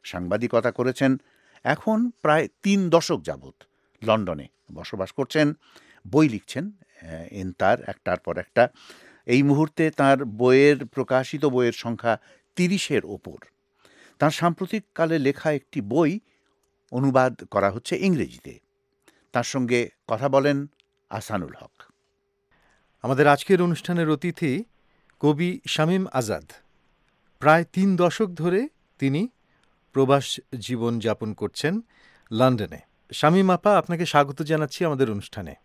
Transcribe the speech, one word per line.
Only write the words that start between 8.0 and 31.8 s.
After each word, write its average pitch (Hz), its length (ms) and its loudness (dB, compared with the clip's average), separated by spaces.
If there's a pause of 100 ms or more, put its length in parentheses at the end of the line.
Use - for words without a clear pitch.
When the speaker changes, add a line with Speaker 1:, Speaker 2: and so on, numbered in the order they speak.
Speaker 1:
পর 87 200 -6
একটা। 120 300 0 (580)
এই 127 160 4
মুহূর্তে 151 480 2
তার 139 340 2
বইয়ের, 127 640 4
প্রকাশিত 131 580 -2
বইয়ের 123 280 2
সংখ্যা 117 460 -4 (380)
তিরিশের 175 480 0
ওপর। 92 340 -14 (800)
তার 156 120 2
সাম্প্রতিককালে 165 880 -2
লেখা 143 340 0
একটি 139 280 -6
বই 143 400 0 (720)
অনুবাদ 127 420 2 (160)
করা 98 200 2
হচ্ছে - 260 -6
ইংরেজিতে। 139 640 -4 (760)
তার 123 120 0
সঙ্গে 120 440 -2 (200)
কথা 120 200 -2
বলেন 139 380 2 (440)
আহসানুল 95 500 -8
হক। - 220 -20 (1200)
Speaker 2:
আমাদের 131 240 2
আজকের 175 360 4
অনুষ্ঠানের 170 480 -2
অতিথি 160 540 -2 (560)
কবি 160 480 0
শামীম 180 440 0
আজাদ। 107 300 -4 (960)
প্রায় 156 340 4
তিন 190 240 2
দশক 175 300 2
ধরে 175 420 -2 (300)
তিনি 143 300 0 (640)
প্রবাস 135 480 2 (180)
জীবন 117 400 -4
যাপন 107 340 -4
করছেন 156 480 -6 (520)